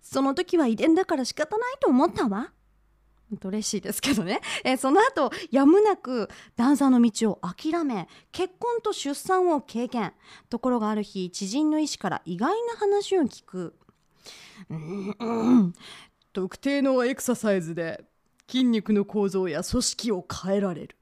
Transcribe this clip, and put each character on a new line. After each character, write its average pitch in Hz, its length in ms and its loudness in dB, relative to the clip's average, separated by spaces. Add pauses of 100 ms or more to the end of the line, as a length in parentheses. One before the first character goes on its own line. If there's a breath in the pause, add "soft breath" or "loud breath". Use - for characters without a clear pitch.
そ - 200 -2
の 277 120 2
時 359 240 0
は 311 100 4
遺 226 80 2
伝 311 200 4
だ 370 100 4
か 330 120 -2
ら 262 80 -2
仕 - 100 -8
方 605 220 -4
な 494 140 -2
い 539 80 -8
と 440 100 4
思 277 180 6
っ - 40 0
た 359 160 -2
わ。」 208 260 -4 (840)
ト 190 120 -8
レ 214 80 -4
イ 214 40 -6
シ - 140 -4
ー - 20 -2
で 196 120 -10
す - 100 -6
け 269 140 0
ど 202 80 -2
ね。 190 180 -4 (220 loud breath)
え 262 100 2
ー、 262 40 0
そ 269 120 -2
の 339 120 4
後、 392 280 0 (220 loud breath)
や 277 120 4
む 359 200 8
な 415 120 4
く 240 340 -6 (260 loud breath)
ダ 247 160 2
ン 285 60 4
サ 277 100 2
ー - 20 4
の 247 100 6
道 226 300 4
を - 180 -4
諦 320 380 -4
め、 214 220 -6 (240 soft breath)
結 359 260 -6
婚 480 240 -2
と 427 100 -2
出 285 220 -6
産 370 380 0
を 294 100 0
経 240 260 -8
験。 226 260 -6 (360 loud breath)
と 240 80 -4
こ 254 140 0
ろ 247 80 2
が 214 100 0
あ 214 60 -2
る 208 80 -2
日、 185 260 -6
知 190 180 -8
人 294 220 0
の 311 100 0
医 302 100 -2
師 - 100 -10
か 196 100 -4
ら 156 160 -6
意 175 120 -8
外 285 180 0 (100)
な 466 100 -6
話 403 440 0
を - 20 4
聞 - 240 -4
く。 180 300 -10 (960 loud breath)
「う - 20 -8
ん、 185 460 -8
う 226 400 0
ん。 180 140 2 (600 loud breath)
特 185 240 -6
定 277 240 0
の 262 240 2
エ 262 80 0
ク 220 80 -8
サ 240 140 -2
サ 214 180 0
イ 185 80 2
ズ 165 140 -8
で 165 280 -8 (440)
筋 254 160 0
肉 226 300 2
の 202 120 2
構 202 240 -2
造 185 180 -2
や 156 160 -4
組 247 200 -2
織 - 280 -4
を 180 160 -4
変 190 280 -4
え 208 40 2
ら 196 140 -2
れ 147 140 -12
る。」 - 140 -20